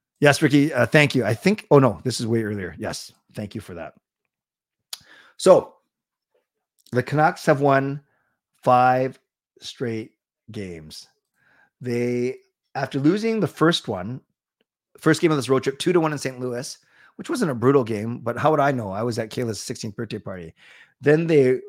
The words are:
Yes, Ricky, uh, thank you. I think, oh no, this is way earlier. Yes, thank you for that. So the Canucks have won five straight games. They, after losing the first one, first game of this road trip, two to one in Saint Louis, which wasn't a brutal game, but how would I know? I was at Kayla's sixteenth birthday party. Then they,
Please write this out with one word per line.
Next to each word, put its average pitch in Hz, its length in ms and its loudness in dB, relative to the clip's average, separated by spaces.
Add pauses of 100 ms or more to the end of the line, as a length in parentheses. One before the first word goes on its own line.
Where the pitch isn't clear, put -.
(200)
Yes, 143 200 4
Ricky, 147 320 4
uh, 120 140 0
thank 147 280 4
you. 120 100 0
I 110 100 0
think, - 360 -2
oh 147 80 8
no, 113 240 2
this 127 160 -4
is 120 80 -6
way 113 180 0
earlier. 98 340 -6
Yes, - 340 -10 (220)
thank 104 200 -12
you 95 60 -12
for 92 140 -16
that. 78 180 -14 (1400)
So - 380 4 (1200)
the 120 100 0
Canucks 151 420 0
have 147 160 4
won 139 400 2 (640)
five 127 560 2 (420)
straight 117 520 -10 (400)
games. 87 560 -16 (720)
They, 123 560 -4 (400)
after 135 240 -4
losing 214 400 0
the 156 80 0
first - 400 0
one, 104 320 -8 (800)
first 156 220 2
game 165 120 2
of 151 40 0
this 123 120 -4
road 131 160 0
trip, 139 140 -4
two 180 140 0
to 170 80 2
one 156 120 0
in 143 60 -6
Saint 131 200 -8
Louis, 127 400 -8 (380)
which - 120 -12
wasn't 247 220 -2
a 123 60 -4
brutal 131 260 4
game, 113 380 -6
but 120 180 -6
how 147 140 2
would 147 80 2
I 139 100 2
know? 113 220 -4
I 104 100 -6
was 120 160 -4
at 113 120 -8
Kayla's 113 300 -6
sixteenth 117 360 -12
birthday 110 240 -10
party. 87 340 -14 (460)
Then 151 260 4
they, 131 420 4